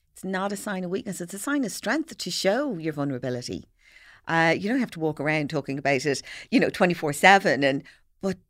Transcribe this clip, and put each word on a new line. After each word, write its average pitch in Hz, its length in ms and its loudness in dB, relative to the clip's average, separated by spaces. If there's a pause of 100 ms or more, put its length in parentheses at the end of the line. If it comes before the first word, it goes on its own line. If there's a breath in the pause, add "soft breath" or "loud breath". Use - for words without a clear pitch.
(120)
It's - 120 -16
not 190 280 -4
a 202 40 -4
sign 196 280 -6
of 175 60 -8
weakness, 190 300 -6
it's 175 140 -10
a 196 40 -10
sign 285 260 -2
of 185 80 -4
strength - 440 -4
to - 140 -8
show 214 480 0
your 156 160 -4
vulnerability. 127 720 -6 (580 soft breath)
Uh, 165 320 4
you 190 100 -4
don't 254 120 0
have 233 120 -2
to 165 80 -12
walk 156 200 -2
around 151 280 0
talking 139 300 -4
about 139 260 0
it, 139 180 0 (280 loud breath)
you 240 100 6
know, 165 100 4
twenty-four 175 440 0
seven, 190 500 6
and, 139 180 2 (380 loud breath)
but 190 160 -2 (120)